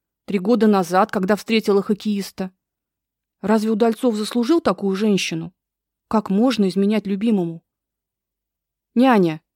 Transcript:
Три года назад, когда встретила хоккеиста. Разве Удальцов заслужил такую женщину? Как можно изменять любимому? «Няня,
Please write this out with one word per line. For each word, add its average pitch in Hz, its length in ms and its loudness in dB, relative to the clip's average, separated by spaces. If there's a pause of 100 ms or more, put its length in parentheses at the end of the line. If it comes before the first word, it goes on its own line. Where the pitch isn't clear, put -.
(260)
Три 196 120 -4
года 214 280 2
назад, 190 440 2
когда 190 240 0
встретила 202 480 0
хоккеиста. 196 720 -6 (880)
Разве 214 300 0
Удальцов 226 460 0
заслужил 240 440 0
такую 196 340 -2
женщину? 180 600 -2 (540)
Как 214 220 -2
можно 208 380 2
изменять 202 380 -2
любимому? 190 560 -2 (1300)
«Няня, 208 480 2 (140)